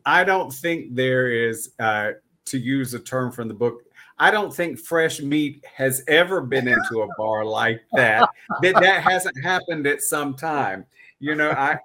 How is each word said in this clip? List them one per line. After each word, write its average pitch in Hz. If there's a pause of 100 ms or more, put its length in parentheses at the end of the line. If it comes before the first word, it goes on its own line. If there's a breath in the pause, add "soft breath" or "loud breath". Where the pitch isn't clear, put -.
I 170
don't 190
think 165
there 127
is, 113
uh, 107 (340)
to 135
use 123
a 117
term 127
from 113
the 107
book, 117 (360 loud breath)
I 165
don't 202
think 165
fresh 160
meat 143 (100)
has 135
ever 175
been 127
into 117
a 101 (100)
bar 107
like 113 (100)
that, 117 (320 loud breath)
that, 185
that 180
hasn't 185
happened 170
at 143
some 143
time. 131 (320 soft breath)
You 147
know, 151
I, 139